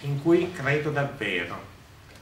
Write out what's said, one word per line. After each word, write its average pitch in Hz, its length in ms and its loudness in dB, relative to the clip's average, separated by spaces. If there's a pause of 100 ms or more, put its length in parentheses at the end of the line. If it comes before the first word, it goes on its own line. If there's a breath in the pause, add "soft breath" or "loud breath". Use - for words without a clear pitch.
in 143 200 -2
cui 170 320 4
credo 147 380 0
davvero. 98 840 -4 (500)